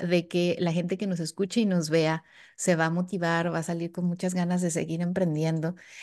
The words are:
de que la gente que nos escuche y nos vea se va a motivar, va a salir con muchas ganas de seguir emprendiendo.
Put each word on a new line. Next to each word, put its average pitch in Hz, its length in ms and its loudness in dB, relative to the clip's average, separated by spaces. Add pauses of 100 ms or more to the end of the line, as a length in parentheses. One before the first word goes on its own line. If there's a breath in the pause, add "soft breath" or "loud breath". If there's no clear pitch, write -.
de 175 220 2
que 175 300 0
la 170 140 2
gente 180 260 -2
que 208 80 -4
nos 180 140 -2
escuche 190 400 -2
y 220 60 4
nos 175 240 2
vea 160 320 2 (340 soft breath)
se 180 200 2
va 160 100 2
a 160 40 0
motivar, 170 600 0
va 160 60 -2
a 165 40 -2
salir 170 300 -4
con 180 120 -4
muchas 180 300 -2
ganas 180 260 0
de 180 100 0
seguir 160 300 -2
emprendiendo. 160 720 0 (280 loud breath)